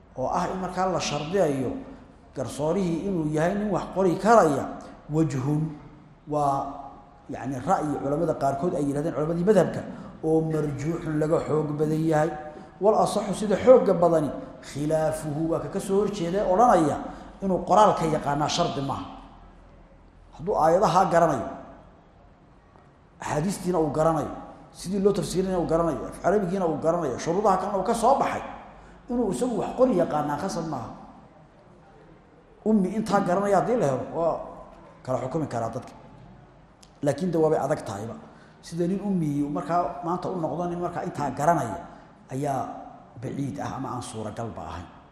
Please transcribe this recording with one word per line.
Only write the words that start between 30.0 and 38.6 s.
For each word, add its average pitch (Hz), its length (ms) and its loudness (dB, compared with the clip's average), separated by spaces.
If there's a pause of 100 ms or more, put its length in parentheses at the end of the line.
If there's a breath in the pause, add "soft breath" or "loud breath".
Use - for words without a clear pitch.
yaqaanaa 147 400 0
khasab 175 280 -4
maaha. 120 220 -8 (1700)
Ummi 202 320 4
intaa 208 240 0
garanaya 196 400 2
haddii 196 160 0
la 196 100 2
helo, 131 180 0 (100)
waa 160 260 -2 (600)
kala 127 180 -2
xukumi 135 260 -4
karaa 117 220 -4
dadka. 117 240 -12 (1080)
Laakiin 147 280 -2
de 165 80 0
waabay 156 200 4
adag 147 260 -2
tahayba. 107 300 -8 (480 loud breath)